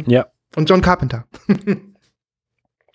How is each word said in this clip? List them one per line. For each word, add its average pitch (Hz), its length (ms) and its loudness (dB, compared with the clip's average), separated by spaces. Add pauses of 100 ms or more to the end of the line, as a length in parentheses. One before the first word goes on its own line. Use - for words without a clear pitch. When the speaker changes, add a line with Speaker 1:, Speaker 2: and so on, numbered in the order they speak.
Speaker 1:
Ja. 123 180 4 (300)
Speaker 2:
Und 156 140 0
John 185 120 4
Carpenter. 131 440 -2 (220)
<laughs> - 440 -4 (1040)